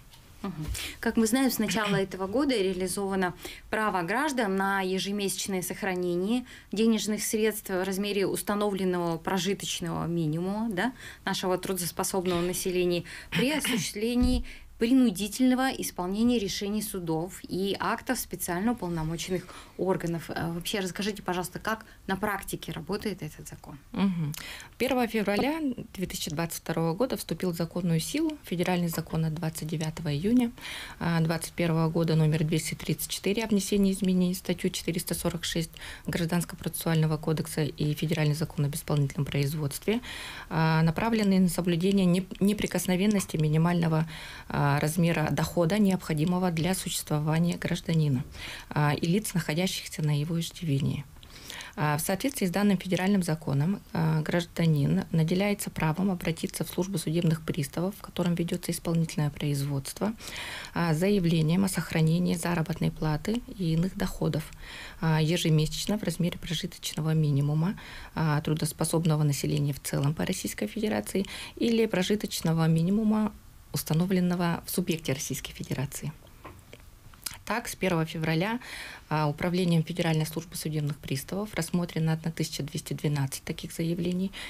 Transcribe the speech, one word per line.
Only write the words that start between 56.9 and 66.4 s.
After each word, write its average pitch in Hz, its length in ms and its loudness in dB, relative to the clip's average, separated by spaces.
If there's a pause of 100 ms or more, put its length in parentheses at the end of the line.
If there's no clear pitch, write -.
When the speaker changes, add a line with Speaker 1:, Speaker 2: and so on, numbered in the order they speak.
Speaker 2:
судебных 160 480 0
приставов, 170 500 -2
в - 60 -18
котором 175 320 -2
ведётся 175 360 -2
исполнительное 165 600 0
производство, 143 800 -2 (640)
а, 165 180 2
с 151 60 2
заявлением 170 640 4
о 196 40 2
сохранении 170 640 2
заработной 165 560 0
платы 160 500 0 (160)
и 165 160 0
иных 180 240 2
доходов, 160 540 -2 (500)
а, 160 220 4
ежемесячно 156 760 2
в - 60 -6
размере 170 360 -2
прожиточного 160 760 -4